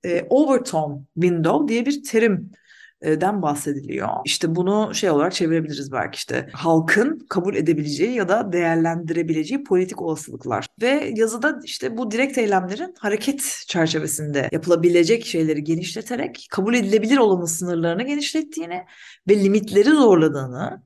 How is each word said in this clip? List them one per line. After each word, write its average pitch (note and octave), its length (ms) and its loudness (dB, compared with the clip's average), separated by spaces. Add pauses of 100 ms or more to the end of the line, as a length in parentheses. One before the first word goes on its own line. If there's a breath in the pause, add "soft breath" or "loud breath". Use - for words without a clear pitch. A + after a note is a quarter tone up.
E, F3 260 -2
Overton F3+ 840 2
Window F3 540 2
diye A#3 180 0
bir C#4+ 160 -2
terim, A3 480 0 (500 soft breath)
e, D#3 200 0
den F#3+ 220 0
bahsediliyor. C#3+ 640 -4 (160)
İşte E3 320 -2
bunu G#3 380 0
şey G3+ 160 0
olarak D#3 220 2
çevirebiliriz D#3 600 -2
belki A2+ 240 -4
işte, B2+ 360 -6
halkın E3 760 2
kabul F#3+ 240 -2
edebileceği D#3 600 0
ya G3 140 -2
da G3+ 240 0
değerlendirebileceği E3 1120 0
politik F#3 380 0
olasılıklar. C#3+ 640 -6 (160)
Ve C4+ 340 0
yazıda A3+ 480 0
işte A#3+ 320 -6
bu A#3 140 -4
direkt C4 280 0
eylemlerin G3+ 600 -2
hareket A3 720 -4
çerçevesinde D#3 840 -2
yapılabilecek E3+ 760 2
şeyleri D#3 380 -2
genişleterek F#3 840 -6
kabul G#3 240 0
edilebilir G#3+ 420 2
olanın G3 280 4
sınırlarını E3+ 580 -2
genişlettiğini D4+ 840 -6 (440 loud breath)
ve G3+ 160 6
limitleri G3+ 460 4
zorladığını D#3+ 960 4